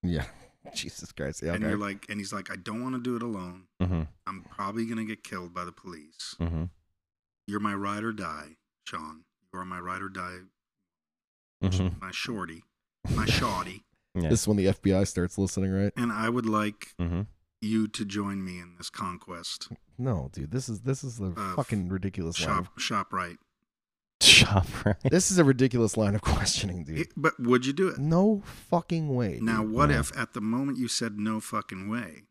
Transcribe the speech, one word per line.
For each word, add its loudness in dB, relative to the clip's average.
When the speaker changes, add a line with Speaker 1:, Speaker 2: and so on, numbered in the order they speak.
Speaker 1:
Yeah. 2
<laughs> -20
Jesus -10
Christ. -6
Yeah, -2
Speaker 2:
And -2
Speaker 1:
okay. 0
Speaker 2:
you're 0
like, -6
and -4
he's -8
like, -8
"I -10
don't -6
wanna -4
do -2
it -4
alone. -8
Speaker 3:
Mm-hmm. 2
Speaker 2:
I'm -10
probably -4
gonna -4
get -10
killed -10
by -6
the -10
police. -14
Speaker 3:
Mm-hmm. -2
Speaker 2:
You're -4
my 0
ride -4
or -4
die, -8
Sean. -12
You -10
are -8
my -8
ride -6
or -6
die, -8
Speaker 3:
Mm-hmm. 2
Speaker 2:
my -10
shorty, -8
my 2
shawty." 0
Speaker 3:
<laughs> -20
Yeah. 2
Speaker 1:
This 6
is 0
when 6
the 6
F 2
B 6
I 4
starts -2
listening, 0
right? 2
Speaker 2:
And 0
I -2
would 0
like -2
Speaker 3:
Mm-hmm. 0
Speaker 2:
you 2
to -6
join -2
me -8
in -16
this -10
conquest. -8
Speaker 1:
No, -2
dude, -6
this -4
is, -4
this -2
is -8
a -2
Speaker 2:
Uh, -4
Speaker 1:
fucking -2
ridiculous -2
line 0
Speaker 2:
shop, -12
Speaker 1:
of -8
Speaker 2:
shop -2
right. -4
Speaker 3:
Shop 10
right. 4
Speaker 1:
This 4
is 4
a 8
ridiculous 6
line 2
of -2
questioning, 0
dude. -6
Speaker 2:
It, -2
but 2
would 4
you 0
do 2
it? -6
Speaker 1:
No 4
fucking 0
way, 0
Speaker 2:
Now, 2
Speaker 1:
dude. 0
Speaker 2:
what 6
Speaker 3:
Yeah. 4
Speaker 2:
if -2
at -4
the -6
moment 0
you 0
said, -2
"No 0
fucking -6
way" -6